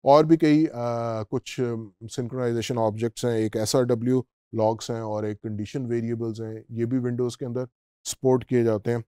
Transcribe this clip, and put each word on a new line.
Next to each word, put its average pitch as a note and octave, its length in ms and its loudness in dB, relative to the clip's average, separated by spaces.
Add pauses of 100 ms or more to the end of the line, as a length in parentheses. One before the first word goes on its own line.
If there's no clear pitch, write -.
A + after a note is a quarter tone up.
और D3 220 8
भी D#3+ 100 6
कई, D#3 300 4
अ, - 60 -6 (500)
कुछ - 340 -6 (460)
सिंक्रोनाइजेशन A#2+ 760 -4
ऑब्जेक्ट्स A2 460 -2
हैं, A#2 140 0
एक A2 180 0
एसआरडब्ल्यू B2 720 2 (280)
लॉग्स A2 360 0
हैं A2+ 120 -4
और G#2+ 240 -4
एक G#2+ 120 -6
कंडीशन A2 480 -8
वेरिएबल्स A#2 540 -4
हैं, A2 300 -10
ये A#2 160 -2
भी B2+ 120 -2
Windows B2 380 -2
के C#3 100 -8
अंदर B2 220 -6 (360)
सपोर्ट B2+ 400 2
किए A#2+ 200 2
जाते A2 260 2
हैं। A#2 180 -2